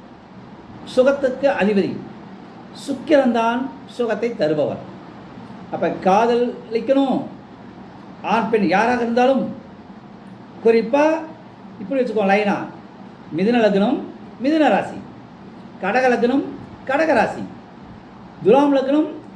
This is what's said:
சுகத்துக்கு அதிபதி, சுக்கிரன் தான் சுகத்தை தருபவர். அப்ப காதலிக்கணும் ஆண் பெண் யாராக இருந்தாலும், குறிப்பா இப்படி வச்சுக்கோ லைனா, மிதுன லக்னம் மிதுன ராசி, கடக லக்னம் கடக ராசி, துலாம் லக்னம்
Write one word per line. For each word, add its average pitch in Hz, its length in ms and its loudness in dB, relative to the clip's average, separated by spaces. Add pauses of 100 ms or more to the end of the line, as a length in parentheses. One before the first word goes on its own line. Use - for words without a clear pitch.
(920)
சுகத்துக்கு 269 540 2 (140)
அதிபதி, 196 280 2 (920)
சுக்கிரன் 262 540 2
தான் 233 220 0 (360)
சுகத்தை 226 340 -2 (100)
தருபவர். 147 400 0 (960)
அப்ப 160 160 0 (160)
காதலிக்கணும் 233 1120 2 (1160)
ஆண் 220 180 2
பெண் 214 140 2 (100)
யாராக 233 300 2
இருந்தாலும், 247 380 2 (1200)
குறிப்பா 226 400 4 (800)
இப்படி 262 180 -2
வச்சுக்கோ 208 320 0
லைனா, 202 260 2 (800)
மிதுன 226 280 2
லக்னம் 208 340 2 (460)
மிதுன 302 300 4
ராசி, - 220 -4 (840)
கடக 240 300 2
லக்னம் 240 320 2 (440)
கடக 311 320 2
ராசி, 131 220 -4 (1000)
துலாம் 277 340 6
லக்னம் 285 300 0 (260)